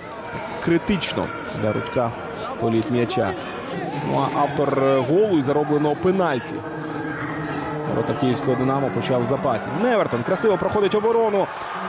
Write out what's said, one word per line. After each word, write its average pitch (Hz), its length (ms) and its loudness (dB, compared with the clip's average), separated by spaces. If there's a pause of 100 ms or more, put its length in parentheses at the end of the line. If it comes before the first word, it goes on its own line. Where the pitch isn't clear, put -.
(640)
критично 170 640 0 (360)
для 107 100 2
Рудька 117 380 -2 (500)
політ 113 300 2
м'яча. 117 420 0 (800)
Ну, 139 80 0
а 139 220 0
автор, 139 440 2
е, 135 140 6
голу 170 400 4
і 143 40 4
заробленого 147 540 2
пенальті 170 580 0 (1400)
ворота 117 280 0
київського 127 360 2
«Динамо» 131 380 2
почав 120 280 0
в - 20 0
запасі. 123 440 0 (140)
Невертон 220 400 2
красиво 190 340 2
проходить 196 380 2
оборону 214 520 4 (420)